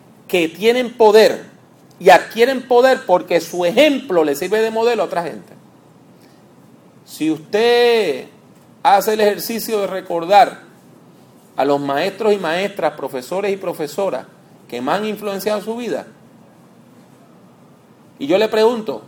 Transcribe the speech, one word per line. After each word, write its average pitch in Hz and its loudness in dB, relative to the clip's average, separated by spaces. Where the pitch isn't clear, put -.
que 170 0
tienen 233 -2
poder 208 4
y 185 4
adquieren 233 4
poder 254 4
porque 175 0
su 175 -6
ejemplo 220 2
le 143 0
sirve 185 -2
de 226 -2
modelo 226 -2
a - -4
otra 175 -4
gente. 120 -14
Si - -6
usted 214 0
hace 196 2
el 214 -2
ejercicio 208 -2
de 196 -4
recordar 180 2
a 135 0
los 143 0
maestros 185 -2
y 208 -2
maestras, 180 -4
profesores 139 -6
y 196 -4
profesoras 165 -6
que 120 -10
más 151 -2
han 214 -6
influenciado 208 -6
su 220 -10
vida, 185 -8
y 143 -10
yo 165 2
le 214 2
pregunto, 220 0